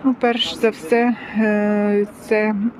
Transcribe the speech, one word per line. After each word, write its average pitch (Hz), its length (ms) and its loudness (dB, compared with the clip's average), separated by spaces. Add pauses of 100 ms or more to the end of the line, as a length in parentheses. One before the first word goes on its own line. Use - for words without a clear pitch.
Ну, 262 160 2
перш 240 360 0
за 226 140 0
все, 233 440 0 (220)
е, 208 680 2 (140)
це 214 340 0 (260)